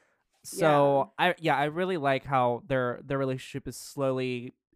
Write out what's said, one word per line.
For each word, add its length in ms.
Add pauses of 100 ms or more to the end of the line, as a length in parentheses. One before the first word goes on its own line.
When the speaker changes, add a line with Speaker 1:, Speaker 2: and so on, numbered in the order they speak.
(440)
Speaker 1:
So 760
Speaker 2:
Yeah. 120
Speaker 1:
I, 100
yeah, 180
I 80
really 320
like 280
how 420
their, 360
their 140
relationship 480
is 120
slowly 760 (220)